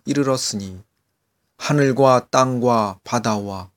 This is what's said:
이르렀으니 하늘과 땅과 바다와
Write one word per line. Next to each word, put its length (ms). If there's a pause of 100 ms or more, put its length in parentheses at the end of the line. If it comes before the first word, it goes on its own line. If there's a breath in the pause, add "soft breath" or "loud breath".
이르렀으니 760 (760)
하늘과 720
땅과 760
바다와 720